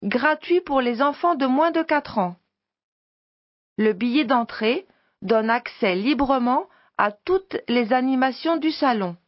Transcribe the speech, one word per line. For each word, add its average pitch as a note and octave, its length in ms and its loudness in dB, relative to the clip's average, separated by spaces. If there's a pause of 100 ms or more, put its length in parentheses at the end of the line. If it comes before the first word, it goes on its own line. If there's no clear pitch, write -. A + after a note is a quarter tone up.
Gratuit D4+ 600 0
pour C4+ 200 0
les A#3+ 220 0
enfants D#4 320 0
de C4+ 100 -2
moins C#4 240 2
de E4 140 0
quatre D4+ 340 -2
ans. F3+ 180 -2 (1400)
Le G#3+ 160 2
billet A#3+ 320 0
d'entrée A#3 640 -2 (340)
donne A3 300 2
accès A3+ 420 0
librement B3+ 720 0 (300)
à G#3 140 2
toutes - 460 -4 (100)
les A#3+ 260 2
animations C4 640 0
du D#4 140 0
salon. G#3+ 440 0 (120)